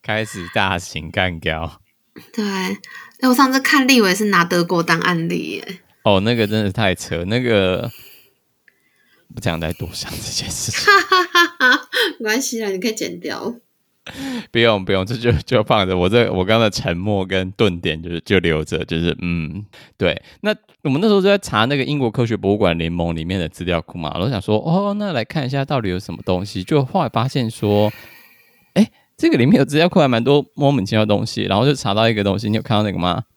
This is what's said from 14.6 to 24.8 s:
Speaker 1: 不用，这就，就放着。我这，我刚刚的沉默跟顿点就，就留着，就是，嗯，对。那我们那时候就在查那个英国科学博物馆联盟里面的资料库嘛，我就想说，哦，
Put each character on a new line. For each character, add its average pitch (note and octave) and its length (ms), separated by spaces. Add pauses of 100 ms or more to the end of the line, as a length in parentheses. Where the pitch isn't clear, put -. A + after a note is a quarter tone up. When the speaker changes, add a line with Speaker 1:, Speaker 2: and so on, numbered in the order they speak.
Speaker 1:
不 G2 80
用， F#2+ 140
这 A#2 100
就， A#2+ 160 (120)
就 A#2 180
放 G#2+ 240
着。 F#2 100
我 F2+ 140
这， A2 220
我 F#2 120
刚 G#2+ 140
刚 A#2 40
的 A2 100
沉 F2+ 260
默 G2 260
跟 F#2+ 280
顿 F#2 300
点 D#2+ 200
就， E2+ 200
就 F#2+ 180
留 D#2+ 240
着， D#2 220
就 E2 120
是， E2 240
嗯， E2+ 440 (300)
对。 F2+ 240 (220)
那 G#3 140 (260)
我 D3+ 80
们 C3+ 100
那 A3 80
时 G#3 60
候 G3 80
就 F#3+ 60
在 G3+ 100
查 A2+ 280
那 C#3+ 100
个 C3+ 80
英 D3 160
国 B2 100
科 A#2+ 160
学 A2+ 100
博 G2 160
物 G#2 60
馆 F2+ 180
联 E2 160
盟 E2+ 240
里 D#2+ 80
面 F#2 160
的 D#2+ 80
资 - 160
料 E2+ 180
库 - 160
嘛， D#2 180
我 F2+ 100
就 C#3 60
想 G2+ 100
说， G#2+ 160
哦， G3+ 380